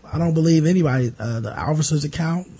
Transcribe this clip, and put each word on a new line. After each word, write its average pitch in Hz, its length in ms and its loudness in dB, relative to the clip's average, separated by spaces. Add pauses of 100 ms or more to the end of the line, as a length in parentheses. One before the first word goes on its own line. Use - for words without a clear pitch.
(100)
I - 80 -4
don't 165 160 0
believe 160 320 4
anybody, 135 520 2
uh, 113 220 -4
the 110 180 -8
officer's 151 460 0
account 165 440 -4 (120)